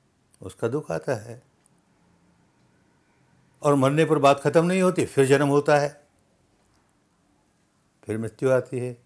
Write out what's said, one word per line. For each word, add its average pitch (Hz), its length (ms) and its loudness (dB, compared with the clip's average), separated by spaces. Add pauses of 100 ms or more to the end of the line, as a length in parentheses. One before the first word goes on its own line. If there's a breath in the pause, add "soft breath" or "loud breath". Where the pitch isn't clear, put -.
(420)
उसका 98 260 -8
दुख 147 240 -8
आता 151 240 -6
है। 113 260 -14 (2250)
और 143 140 2
मरने 143 300 2
पर 151 140 0
बात 143 220 4
खत्म 160 240 2
नहीं 185 160 0
होती, 170 240 0
फिर 135 220 0
जन्म 139 200 2
होता 143 300 2
है, 143 120 -2 (2250)
फिर 107 100 -6
मृत्यु 117 340 -4
आती 127 280 -4
है 123 140 -10 (120)